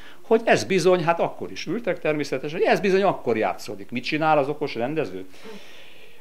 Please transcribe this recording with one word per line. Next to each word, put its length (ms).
Hogy 220
ez 200
bizony, 400
hát 160
akkor 320
is 140
ültek 340
természetesen, 600
hogy 80
ez 120
bizony 240
akkor 340
játszódik. 540
Mit 120
csinál 340
az 100
okos 280
rendező? 500